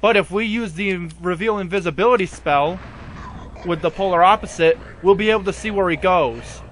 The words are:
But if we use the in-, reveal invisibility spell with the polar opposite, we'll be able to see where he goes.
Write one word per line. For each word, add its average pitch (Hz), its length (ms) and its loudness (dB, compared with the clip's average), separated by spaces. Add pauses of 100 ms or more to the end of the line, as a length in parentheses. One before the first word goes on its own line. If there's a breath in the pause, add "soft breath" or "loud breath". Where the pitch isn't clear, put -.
But 220 160 4
if 196 160 0
we 214 140 0
use 214 260 -4
the 196 180 -4
in-, 175 300 -6
reveal 180 380 -2
invisibility 185 680 0
spell 156 540 0 (840)
with 170 180 -2
the 170 80 2
polar 180 340 2
opposite, 180 520 4 (240)
we'll 190 140 6
be 214 160 0
able 214 140 2
to 190 80 -2
see - 180 -6
where 196 180 0
he 165 80 0
goes. 139 640 0 (120)